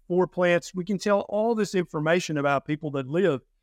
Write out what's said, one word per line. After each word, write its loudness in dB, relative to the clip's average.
four 2
plants. 0
We -6
can -2
tell 2
all -2
this -2
information 0
about 0
people -4
that -6
live 0